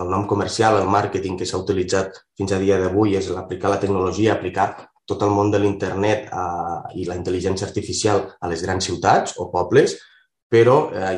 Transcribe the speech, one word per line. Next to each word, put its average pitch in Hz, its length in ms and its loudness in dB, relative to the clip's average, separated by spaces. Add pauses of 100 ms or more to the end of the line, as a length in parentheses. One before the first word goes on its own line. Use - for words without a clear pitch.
el 90 80 -4
nom 95 160 0
comercial, 101 540 2
el 95 100 0
màrqueting 98 480 0
que 92 80 -6
s'ha 92 160 -4
utilitzat 95 540 -2 (180)
fins 98 220 -2
a - 20 0
dia 95 240 2
d'avui 98 380 2
és 92 80 -4 (100)
aplicar 95 320 -4
la 98 140 0
tecnologia, 95 500 2
aplicar 92 380 -2 (340)
tot - 160 -4
el 101 80 2
món 101 240 2
de 101 80 2
l'internet, 98 640 0
eh, 85 540 -6 (180)
i 92 80 -6
la 90 140 -6
intel·ligència 95 480 -4
artificial 104 560 -2 (180)
a 87 80 -6
les 82 160 -4
grans 92 240 -2
ciutats 98 480 2
o 90 160 -8
pobles, 90 400 4 (560)
però, 123 400 6
eh, 95 280 -4